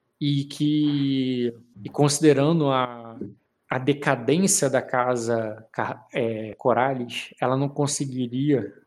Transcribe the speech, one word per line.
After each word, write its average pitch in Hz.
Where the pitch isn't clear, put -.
e 143
que, 139
e -
considerando 147
a, 120
a -
decadência 139
da 127
casa 117
Ca-, 113
é, 110
Corales, 123
ela 131
não 139
conseguiria, 135